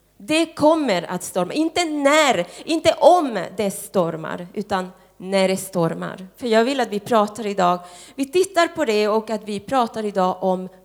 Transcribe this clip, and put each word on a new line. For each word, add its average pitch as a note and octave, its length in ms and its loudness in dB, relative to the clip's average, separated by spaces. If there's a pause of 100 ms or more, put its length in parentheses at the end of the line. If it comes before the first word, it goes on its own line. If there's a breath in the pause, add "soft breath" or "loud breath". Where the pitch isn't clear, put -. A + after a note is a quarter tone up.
(180)
Det D#4 280 0
kommer D4 640 0
att F3+ 120 -6
storma. F3+ 300 -4
Inte E4 320 -2
när, C#4+ 600 2 (200 loud breath)
inte D#4+ 340 2
om C#4+ 400 6 (180)
det G3+ 140 -2
stormar, E3+ 840 -4
utan F#3 380 -6 (260 soft breath)
när F#3+ 300 0
det F#3+ 100 0
stormar. F3 720 -4 (100)
För C4 100 -8
jag A3+ 160 4
vill C4+ 160 0
att A3 100 -2
vi G3+ 100 -4
pratar G#3 480 0
idag, F3+ 320 0 (360 loud breath)
vi C4+ 100 -2
tittar E4+ 420 2
på D#4+ 180 -2
det G#3+ 220 2
och G#3+ 220 0
att G#3+ 160 -4
vi G#3 140 -6
pratar A3+ 460 -2
idag F#3+ 340 0
om F#3 300 -2 (160)